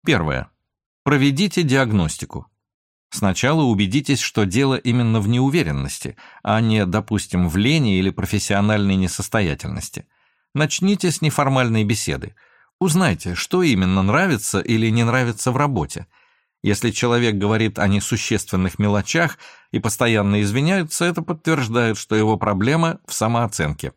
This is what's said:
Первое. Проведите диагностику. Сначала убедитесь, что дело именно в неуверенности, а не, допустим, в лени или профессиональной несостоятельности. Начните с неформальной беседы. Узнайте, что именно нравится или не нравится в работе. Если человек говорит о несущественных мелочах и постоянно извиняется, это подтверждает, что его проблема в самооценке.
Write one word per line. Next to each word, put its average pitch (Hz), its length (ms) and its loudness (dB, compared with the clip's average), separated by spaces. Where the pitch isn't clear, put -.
Первое. 78 440 0
Проведите 143 600 2
диагностику. 113 800 0
Сначала 123 520 0
убедитесь, 117 580 0
что - 240 0
дело 127 320 2
именно 117 440 0
в 101 80 0
неуверенности, 120 880 -2
а 107 180 0
не, 110 260 2
допустим, 90 600 -2
в 80 80 -2
лени 113 420 2
или 95 120 2
профессиональной 101 840 0
несостоятельности. 87 1120 -4
Начните 180 560 0
с - 100 -6
неформальной 131 640 2
беседы. 104 520 -4
Узнайте, 151 560 0
что 180 280 -2
именно 95 400 2
нравится 113 580 0
или 113 280 0
не 113 140 2
нравится 117 480 0
в 120 60 -2
работе. 131 500 -2
Если 101 300 0
человек 120 420 0
говорит 107 440 0
о 98 100 2
несущественных 98 920 -2
мелочах 107 580 0
и - 80 -2
постоянно 104 600 0
извиняется, 156 640 0
это 170 180 -2
подтверждает, 123 760 0
что - 160 -4
его 107 220 4
проблема 139 680 0
в - 60 -12
самооценке. 110 840 -2